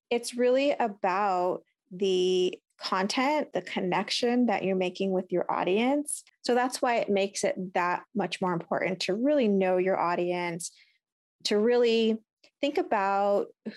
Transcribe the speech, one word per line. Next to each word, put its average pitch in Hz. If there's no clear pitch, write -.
It's 240
really 254
about 196
the 185
content, 254
the 185
connection 202
that 202
you're 190
making 185
with 185
your 175
audience. 247
So 247
that's 247
why 240
it -
makes 196
it 196
that 175
much 180
more 180
important 170
to 185
really 262
know 190
your 185
audience, 175
to 208
really 226
think 285
about 202